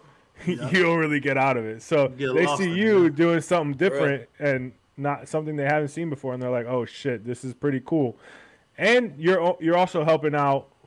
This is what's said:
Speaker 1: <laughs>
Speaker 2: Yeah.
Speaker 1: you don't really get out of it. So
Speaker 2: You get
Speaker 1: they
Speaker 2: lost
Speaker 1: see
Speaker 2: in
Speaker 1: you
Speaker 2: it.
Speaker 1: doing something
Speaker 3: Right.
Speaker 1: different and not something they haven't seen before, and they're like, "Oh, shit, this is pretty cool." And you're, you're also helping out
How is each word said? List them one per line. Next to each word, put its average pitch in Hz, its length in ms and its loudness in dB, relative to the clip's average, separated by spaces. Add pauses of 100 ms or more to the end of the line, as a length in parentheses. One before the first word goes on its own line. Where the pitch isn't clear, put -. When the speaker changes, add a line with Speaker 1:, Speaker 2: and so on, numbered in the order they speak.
(260)
Speaker 1:
<laughs> - 200 -16
Speaker 2:
Yeah. 131 240 -4
Speaker 1:
you 185 140 2
don't 170 160 2
really 151 200 0
get 135 180 -2
out 135 200 2
of 113 80 -4
it. 110 160 -10
So 143 360 0
Speaker 2:
You 139 100 -4
get 131 120 0
Speaker 1:
they 180 60 4
Speaker 2:
lost 147 160 0
Speaker 1:
see 180 80 0
Speaker 2:
in 170 80 -2
Speaker 1:
you 202 280 4
Speaker 2:
it. 151 100 2
Speaker 1:
doing 170 260 2
something 156 300 0
Speaker 3:
Right. 135 80 -6
Speaker 1:
different 143 500 0 (100)
and 131 320 -2 (240)
not 143 320 -6
something 156 280 -4
they 143 100 -4
haven't 147 220 0
seen 160 240 -6
before, 135 240 -8
and 127 80 -8
they're 123 80 -2
like, 120 160 -2
"Oh, 123 180 -2
shit, 113 400 -6
this 120 180 -8
is 127 120 -10
pretty 135 280 -2
cool." 143 320 0 (600)
And 214 400 2
you're, 175 420 2
you're 165 180 2
also 180 280 2
helping 156 300 2
out 143 320 2 (200)